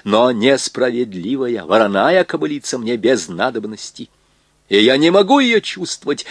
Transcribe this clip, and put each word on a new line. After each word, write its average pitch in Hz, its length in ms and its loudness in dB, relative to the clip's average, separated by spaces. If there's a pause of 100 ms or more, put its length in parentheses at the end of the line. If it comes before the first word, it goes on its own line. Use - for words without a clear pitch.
но 113 280 4
несправедливая 120 1300 -2
вороная 107 640 2
кобылица 151 520 -6
мне 120 200 -4
без 110 320 0
надобности. 107 800 -8 (580)
И 101 140 4
я 127 160 4
не 160 140 4
могу 202 280 4
ее 240 220 2
чувствовать, - 680 -8